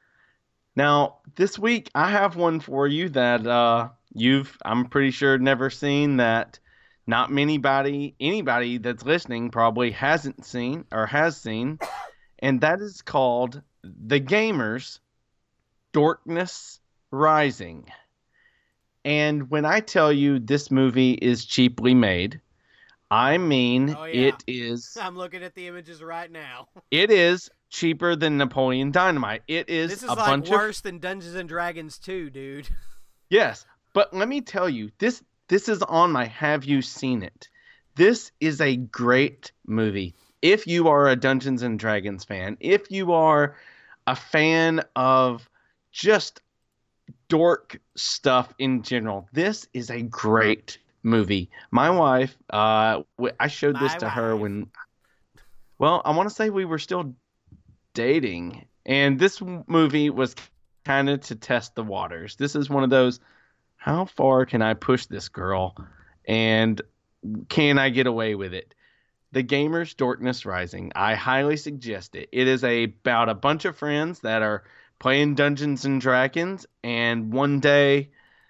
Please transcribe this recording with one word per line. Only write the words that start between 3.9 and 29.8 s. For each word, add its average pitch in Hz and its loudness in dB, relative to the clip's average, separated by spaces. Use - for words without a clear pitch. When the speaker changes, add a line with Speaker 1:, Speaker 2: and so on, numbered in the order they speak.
Speaker 1:
you've, 135 0
I'm 123 -2
pretty 135 0
sure, 135 2
never 131 0
seen, 143 0
that 113 0
not 120 0
many 147 2
body, 139 0
anybody 123 -2
that's 117 -8
listening 123 -2
probably 117 2
hasn't 139 -2
seen 127 -8
or 110 -2
has 147 0
seen, 120 -6
and 131 0
that 165 2
is 202 -14
called 127 -2
The 110 -4
Gamers, 139 -2
Dorkness 165 -2
Rising. 135 0
And 147 0
when 151 0
I 180 2
tell 160 2
you 143 2
this 139 -2
movie 131 4
is 120 0
cheaply 123 2
made, 107 2
I 131 4
mean 135 2
Speaker 2:
Oh, 156 -14
yeah. 135 2
Speaker 1:
it - -4
is 120 -10
Speaker 2:
<laughs> - -10
I'm 185 -10
looking 180 -14
at 180 -16
the 180 -16
images 170 -18
right 165 -14
now. 135 -18
<laughs> - -16
Speaker 1:
It 180 4
is 180 4
cheaper 170 0
than 151 0
Napoleon 131 0
Dynamite. 143 0
It 165 -6
is 165 -2